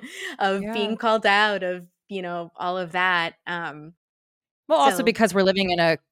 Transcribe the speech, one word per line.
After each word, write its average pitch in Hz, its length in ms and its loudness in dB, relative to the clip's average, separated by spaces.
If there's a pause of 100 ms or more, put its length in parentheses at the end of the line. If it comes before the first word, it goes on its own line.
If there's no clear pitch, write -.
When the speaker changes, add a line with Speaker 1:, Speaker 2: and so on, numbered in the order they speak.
(400)
Speaker 1:
of 196 220 0
Speaker 2:
Yeah. 214 120 -6
Speaker 1:
being 208 240 -2
called 220 300 2
out, 202 360 4
of, 180 240 -6 (220)
you 196 140 -6
know, 175 340 -8
all 180 220 -4
of 175 140 -8
that. 180 420 0 (120)
Um, 165 480 -10 (760)
Speaker 2:
Well, 311 100 4
also 202 220 4
Speaker 1:
so - 20 0
Speaker 2:
because 214 300 2
we're 190 100 4
living 190 280 2
in 175 80 0
a 160 180 2 (140)